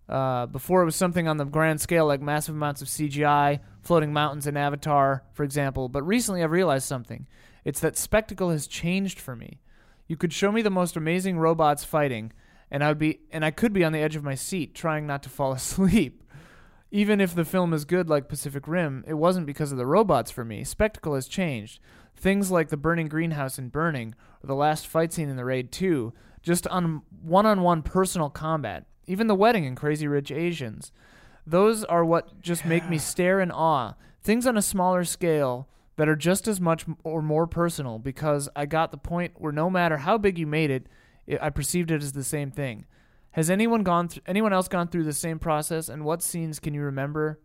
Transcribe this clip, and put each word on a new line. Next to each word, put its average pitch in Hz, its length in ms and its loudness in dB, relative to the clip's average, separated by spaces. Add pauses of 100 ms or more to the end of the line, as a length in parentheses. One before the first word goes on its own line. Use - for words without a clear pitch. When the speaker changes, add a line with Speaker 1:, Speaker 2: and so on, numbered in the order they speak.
Speaker 1:
Uh, 131 380 0
before 180 360 2
it - 20 6
was 160 120 0
something 175 300 2
on 156 120 0
the 147 80 -2
grand 156 340 2
scale 165 240 4
like 143 160 2
massive 147 340 -2
amounts 147 280 -4
of 135 80 -12
C 151 180 -2
G 143 160 -2
I, 143 360 4 (200)
floating 156 320 2
mountains 147 340 -2
in 143 100 -2
Avatar, 143 680 2 (100)
for 147 120 -4
example, 135 440 -2
but 139 140 -2
recently 196 400 0
I've 160 80 2
realized 160 360 2
something. 127 400 -8 (380)
It's - 160 -4
that 156 160 0
spectacle 202 540 0
has 151 160 -2
changed 185 520 -4
for 127 160 -14
me. - 260 -16 (460)
You 165 120 -6
could 170 160 -2
show 202 180 2
me 226 80 2
the 214 80 2
most 180 300 0
amazing 175 400 0
robots 160 460 4
fighting, 123 480 -2 (380)
and 139 140 0
I 151 40 4
would 151 100 2
be, 156 220 0 (100)
and 160 160 -6
I 156 40 0
could 220 220 0
be 190 100 4
on 160 100 2
the 156 80 0
edge 151 160 0
of 151 60 -8
my 139 120 -4
seat, 175 400 -6
trying 151 320 -4
not 139 160 -6
to 131 80 -14
fall 135 220 -2
<laughs> 127 80 -6
asleep. 185 640 2 (680)
Even 208 320 4
if 175 120 0
the 170 120 2
film 180 260 0
is 147 140 -2
good 175 240 0
like 143 180 2
Pacific 139 400 -8
Rim, 151 380 -2
it 156 80 -6
wasn't 170 320 2
because 143 260 -4
of 131 60 -4
the 123 80 -2
robots 160 440 4
for - 140 -8
me. 110 200 -8
Spectacle 208 500 -2
has 131 120 -4
changed. 135 540 -4 (340)
Things 196 360 2
like 165 180 4
the 156 80 -4
burning 160 320 0
greenhouse 151 500 -4
in 127 120 -10
Burning, 139 440 -4 (280)
or 143 40 -16
the 139 80 -2
last 151 320 0
fight 165 280 0
scene 151 160 -4
in 131 60 -6
The 123 100 -6
Raid 127 260 -2
two, 151 400 0 (300)
just 175 240 0
on 165 340 -2 (220)
one-on-one 180 600 4
personal 180 460 0
combat, 143 560 -6 (220)
even 196 200 -2
the 214 80 4
wedding 196 300 6
in 127 100 -4
Crazy 151 320 -2
Rich 143 240 -2
Asians. 151 600 -6 (540)
Those 208 380 4
are 170 200 2
what 165 380 0
just 170 240 -4
make 165 220 0
me 170 80 0
Speaker 2:
Yeah. 143 60 -2
Speaker 1:
stare 185 380 2
in 180 100 0
awe. 143 440 0 (260)
Things 233 260 0
on 240 100 2
a 208 60 2
smaller 180 420 2
scale 143 640 0 (280)
that 151 120 2
are 156 80 4
just 170 320 0
as 196 120 -2
much 165 280 0
m-, 160 160 -6
or 160 180 -4
more 156 240 2
personal 160 520 -2
because 139 580 -2
I 147 100 -4
got 156 260 0
the 165 60 -12
point 170 380 -4
where 151 160 -6
no 156 180 0
matter 175 280 2
how 180 200 0
big 196 200 0
you 160 80 -4
made 151 240 0
it, 131 180 -4 (380)
it, 143 160 -2
I 151 80 -2
perceived 165 400 -2
it 151 120 0
as 139 100 -8
the 139 120 -6
same 143 260 -4
thing. 127 360 -8 (460)
Has 160 180 2
anyone 220 320 2
gone 175 260 2
thr-, - 180 -16
anyone 202 260 2
else 185 160 2
gone 175 200 -2
through 170 160 -2
the 151 80 -2
same 160 260 -4
process, 160 500 -2
and 151 160 -10
what 165 180 -2
scenes 160 360 -6
can 151 160 -6
you 147 80 -4
remember 147 640 -4